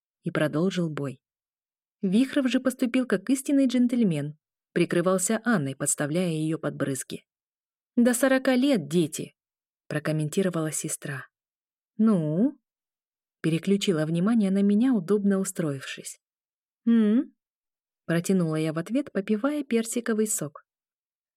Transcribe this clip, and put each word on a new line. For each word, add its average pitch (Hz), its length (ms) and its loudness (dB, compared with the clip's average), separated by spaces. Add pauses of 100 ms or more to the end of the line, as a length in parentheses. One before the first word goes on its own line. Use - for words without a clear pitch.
(240)
и 165 80 -6
продолжил 165 580 0
бой. 143 300 -8 (800)
Вихров 254 480 0
же 254 100 0
поступил 254 460 -2
как 196 240 -2
истинный 277 380 2
джентльмен, 226 680 0 (360)
прикрывался 180 720 2
Анной, 151 320 0
подставляя 156 560 -2
ее 156 260 -2
под 147 180 -6
брызги. 143 500 -6 (680)
«До 240 180 4
сорока 262 420 2
лет, 247 320 2
дети!» 160 480 -2 (520)
прокомментировала 156 840 -2
сестра. 147 560 -8 (720)
«Ну?» 208 600 2 (880)
переключила 165 640 0
внимание 190 420 2
на 196 140 2
меня, 208 280 4
удобно 202 460 2
устроившись. - 840 -6 (680)
«М?», 226 480 4 (720)
протянула 170 500 0
я 156 180 -2
в 160 60 -4
ответ, 233 320 -4
попивая 220 520 -2
персиковый 226 640 -2
сок. 156 400 -6 (720)